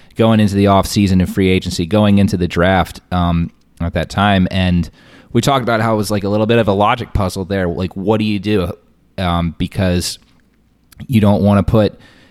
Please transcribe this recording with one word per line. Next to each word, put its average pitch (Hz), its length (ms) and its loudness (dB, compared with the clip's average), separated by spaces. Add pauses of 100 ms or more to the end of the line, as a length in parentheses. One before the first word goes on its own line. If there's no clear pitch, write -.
(160)
going 113 240 4
into 98 160 2
the 98 80 4
offseason 98 560 2
and 90 120 0
free 95 160 0
agency, 90 380 -2
going 104 320 2
into 98 180 2
the 87 120 -2
draft, 92 520 0 (120)
um, 85 400 -2 (280)
at - 140 -6
that 76 160 -4
time. 98 400 2
And 90 400 0 (420)
we 120 80 0
talked 135 220 0
about 113 180 0
how 113 140 0
it - 20 0
was, 104 140 -2
like, 101 140 -2
a 98 40 -4
little 107 180 0
bit 117 120 2
of 107 80 0
a 101 60 2
logic 104 400 0
puzzle 98 320 -4
there. 92 240 -2
Like, 90 280 -6
what 101 220 0
do 107 60 -2
you 104 160 -2
do? 92 320 -2 (440)
Um, 85 420 -2
because 90 600 -4 (880)
you 113 140 2
don't 101 240 2
wanna 101 180 4
put 107 360 0 (320)